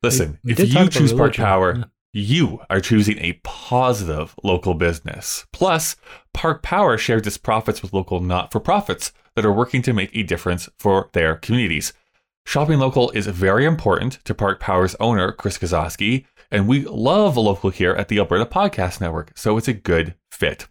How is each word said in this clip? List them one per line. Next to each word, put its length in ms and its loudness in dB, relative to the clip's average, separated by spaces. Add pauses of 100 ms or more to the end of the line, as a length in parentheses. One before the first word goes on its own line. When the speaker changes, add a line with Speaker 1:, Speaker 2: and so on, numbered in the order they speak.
Speaker 1:
Listen, 420 0
Speaker 2:
We 80 -2
Speaker 1:
if 40 0
Speaker 2:
did 120 2
Speaker 1:
you 60 0
Speaker 2:
talk 100 6
about 80 2
Speaker 1:
choose 200 4
Park 80 0
Speaker 2:
religion. 240 0
Speaker 1:
Power, 320 2
Speaker 2:
Yeah. 80 -6 (300)
Speaker 1:
you 460 0 (100)
are 100 2
choosing 380 2
a 160 -4 (100)
positive 960 -2
local 300 0
business. 800 -4
Plus, 440 0 (360)
Park 300 -2
Power 340 2
shares 300 0
its 100 -6
profits 460 -2
with 100 -10
local 280 -2
not-for-profits 920 -2 (240)
that 80 0
are 80 4
working 300 0
to 100 0
make 240 -2
a 60 -2
difference 560 -4
for 340 2
their 240 2
communities. 560 -2 (540)
Shopping 320 2
local 320 2
is 160 -4
very 400 2
important 580 0
to 100 -4
Park 240 -2
Power's 400 0
owner, 340 0
Chris 260 -6
Kozowski, 680 -2 (260)
and 160 0
we 200 4
love 500 2
local 320 2
here 240 0
at 160 -2
the 120 0
Alberta 260 2
Podcast 560 -2
Network, 340 -6
so 220 0
it's 100 -4
a 60 0
good 400 0 (160)
fit. 400 -4